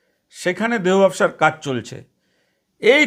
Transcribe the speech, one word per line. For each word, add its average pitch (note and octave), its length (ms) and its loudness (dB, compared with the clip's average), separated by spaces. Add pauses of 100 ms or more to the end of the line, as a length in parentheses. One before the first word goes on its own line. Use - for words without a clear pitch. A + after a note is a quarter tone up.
(300)
সেখানে G#3 480 -4
দেহ F#3 200 0
ব্যবসার F#3+ 340 2
কাজ D#3 280 2
চলছে। A#2+ 440 -8 (720)
এই C#4 280 2